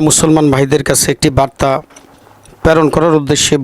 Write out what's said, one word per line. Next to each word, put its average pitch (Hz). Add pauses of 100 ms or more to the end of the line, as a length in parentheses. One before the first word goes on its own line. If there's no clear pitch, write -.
মুসলমান 156
ভাইদের 139
কাছে 135
একটি 156
বার্তা 139 (880)
প্রেরণ 160
করার 160
উদ্দেশ্যে 143